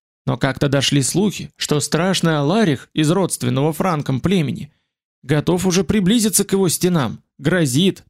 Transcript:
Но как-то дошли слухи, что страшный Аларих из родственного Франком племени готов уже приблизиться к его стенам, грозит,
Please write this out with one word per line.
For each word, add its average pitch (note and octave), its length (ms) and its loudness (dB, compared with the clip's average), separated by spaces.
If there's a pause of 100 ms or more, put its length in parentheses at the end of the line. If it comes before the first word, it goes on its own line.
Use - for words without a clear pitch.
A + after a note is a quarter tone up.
(280)
Но C3 100 -2
как-то C3+ 320 -2
дошли C#3 320 2
слухи, D#3 540 -2
что - 240 -2
страшный E3 580 0
Аларих D#3 560 0
из D3+ 160 0
родственного D#3 640 0
Франком D3+ 480 -2
племени E3 500 -2 (520)
готов D#3 420 0
уже F#3 180 2
приблизиться G#3 640 2
к - 60 -6
его G3 180 2
стенам, D3+ 540 -2 (160)
грозит, E3+ 720 2